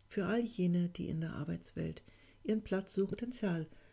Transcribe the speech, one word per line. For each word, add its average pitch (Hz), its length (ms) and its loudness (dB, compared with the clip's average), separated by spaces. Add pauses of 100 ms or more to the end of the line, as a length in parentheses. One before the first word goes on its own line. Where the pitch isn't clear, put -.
für - 180 -2
all 214 160 2
jene, 175 480 4
die - 220 -6
in 160 100 -2
der 160 140 -4
Arbeitswelt 160 680 -4 (400)
ihren 220 200 2
Platz 190 320 -2
suchen, 196 160 4
Potenzial 196 560 0 (260)